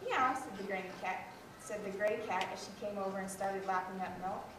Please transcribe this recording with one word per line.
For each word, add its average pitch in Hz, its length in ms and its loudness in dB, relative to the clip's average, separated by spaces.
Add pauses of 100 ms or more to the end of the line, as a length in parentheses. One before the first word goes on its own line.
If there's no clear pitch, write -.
Meow, 277 300 6
said 196 240 -2
the 196 60 -4
gray 190 200 -2 (180)
cat, 190 260 -2 (320)
said 196 260 -4
the 196 60 -2
gray 208 360 4
cat 185 260 2
as - 100 -6
she - 220 -8
came 202 120 -2
over 196 220 0
and 190 100 -2
started 196 360 0
lapping 190 360 2
up 175 180 -2
milk. 196 240 -2 (160)